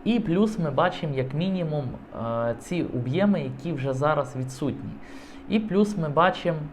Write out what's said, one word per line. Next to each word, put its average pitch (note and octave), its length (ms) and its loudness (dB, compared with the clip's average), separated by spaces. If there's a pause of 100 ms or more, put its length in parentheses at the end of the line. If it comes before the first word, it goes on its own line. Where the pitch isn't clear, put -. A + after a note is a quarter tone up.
І A3+ 160 4
плюс G3 380 2
ми D#3+ 120 0
бачимо, D3+ 440 0
як C3 200 -2
мінімум, E3 500 0
е, A#2 720 -2
ці - 360 -2
об'єми, D#3+ 480 2
які C3 300 -6
вже C3+ 220 -2
зараз C#3+ 420 2
відсутні. C3 540 -4 (580)
І A3 120 4
плюс G#3 360 2
ми D#3+ 120 0
бачимо E3 500 2 (140)